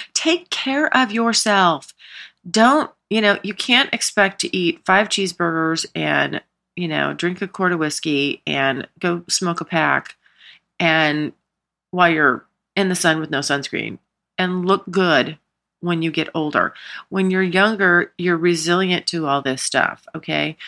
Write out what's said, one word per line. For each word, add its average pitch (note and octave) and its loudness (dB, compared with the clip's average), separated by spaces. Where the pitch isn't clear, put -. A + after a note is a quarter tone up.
Take F4 0
care C#4 -2
of B3 2
yourself. G#3 2
Don't, B3+ 4
you G#3+ 0
know, G#3 4
you G3 -8
can't B3+ 2
expect - 0
to - -4
eat F3+ -2
five G3+ 4
cheeseburgers E3 -2
and, D3+ -2
you F3+ -6
know, D3 -2
drink F3 -6
a F#3+ -6
quart F3+ -2
of F3 -2
whiskey D3 -2
and C3+ 0
go F3 -2
smoke E3+ -2
a - -10
pack D3 -2
and D#3 0
while F3+ 4
you're D3 2
in G3 2
the F3+ 0
sun D#3+ 0
with D#3 -8
no C#3+ -2
sunscreen C#3 -6
and F3+ -2
look G3 0
good D#3 2
when E3+ -2
you E3 -2
get D#3 -4
older. D3+ 0
When F#3+ 0
you're F#3 2
younger, F#3 2
you're F3 0
resilient F3 0
to E3 -4
all C#3 0
this C3+ -4
stuff, - -2
okay? D#3 -6